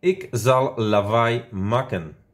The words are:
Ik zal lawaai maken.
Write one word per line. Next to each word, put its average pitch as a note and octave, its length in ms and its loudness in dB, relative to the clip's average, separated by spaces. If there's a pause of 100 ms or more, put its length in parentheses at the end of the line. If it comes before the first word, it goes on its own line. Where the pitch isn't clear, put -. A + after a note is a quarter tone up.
Ik F#3 300 0
zal B2+ 440 2
lawaai A2+ 760 2
maken. G2 640 -4 (180)